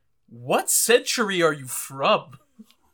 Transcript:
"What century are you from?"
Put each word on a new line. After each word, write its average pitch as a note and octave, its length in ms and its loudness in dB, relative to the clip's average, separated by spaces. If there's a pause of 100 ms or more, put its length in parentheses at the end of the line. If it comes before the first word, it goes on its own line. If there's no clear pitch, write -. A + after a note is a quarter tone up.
(280)
"What B2+ 420 -2
century A3 720 2
are D#3+ 100 4
you C#3+ 140 -12
from?" D3 720 -2 (560)